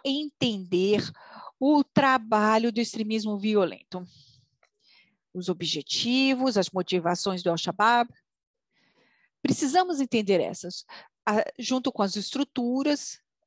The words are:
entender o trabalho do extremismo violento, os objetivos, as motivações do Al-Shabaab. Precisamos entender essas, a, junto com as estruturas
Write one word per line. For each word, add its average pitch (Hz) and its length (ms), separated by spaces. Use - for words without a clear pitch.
entender 208 960
o 285 240
trabalho 226 880
do 220 100
extremismo 220 560
violento, 190 680
os 185 160
objetivos, 240 1080
as 185 120
motivações 180 720
do 185 80
Al-Shabaab. 214 640
Precisamos 320 600
entender 208 400
essas, 175 440
a, 214 180
junto 254 340
com - 100
as 190 140
estruturas 254 1040